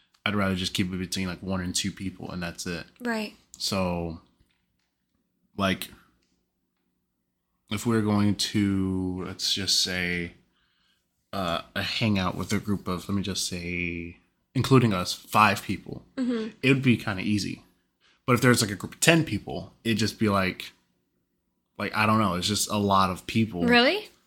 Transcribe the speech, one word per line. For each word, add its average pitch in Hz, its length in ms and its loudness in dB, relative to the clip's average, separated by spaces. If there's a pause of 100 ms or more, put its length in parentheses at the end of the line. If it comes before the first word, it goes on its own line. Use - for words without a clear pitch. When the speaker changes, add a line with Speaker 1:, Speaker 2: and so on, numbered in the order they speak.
(260)
Speaker 1:
I'd 104 100 0
rather 95 200 0
just 92 180 -4
keep 92 200 -2
it 92 40 -6
between, 92 300 -6
like, 87 160 -8
one 95 180 -4
and 90 140 -6
two 95 160 -2
people, 87 400 -10
and 90 100 -8
that's 85 240 -10
it. 87 200 -8 (160)
Speaker 2:
Right. 220 320 -6 (240)
Speaker 1:
So, 175 640 -4 (1400)
like, 95 320 -2 (1800)
if 104 160 -4
we're 113 160 2
going 104 340 2
to, 95 920 0
let's - 260 -4
just - 300 0
say, 87 500 -2 (1000)
uh, 87 280 -2 (140)
a 98 60 -2
hangout 95 540 0
with 87 180 -4
a 101 60 0
group 98 280 -4
of, 90 220 -4
let 101 60 0
me 98 80 0
just 95 240 -4
say, 87 680 -6 (380)
including 123 380 4
us, 90 200 -2
five 104 500 2
people, - 400 -8 (120)
Speaker 2:
Mm-hmm. 233 340 -4 (120)
Speaker 1:
it 131 80 4
would 135 140 2
be 123 140 6
kinda 95 260 -6
easy. 92 400 -4 (640)
But 127 100 4
if 107 60 2
there's, 123 200 6
like, 104 100 0
a 101 40 -6
group - 180 -10
of - 80 -20
ten 165 240 6
people, - 480 -6 (100)
it'd 113 140 2
just 107 220 0
be 110 100 2
like, 95 420 0 (1080)
like, 104 200 -4
I 107 80 4
don't 110 140 4
know, 98 160 2
it's 90 120 -2
just 101 220 0
a 107 80 -2
lot 98 320 4
of 92 180 -8
people. 107 380 0
Speaker 2:
Really? 247 440 4 (180)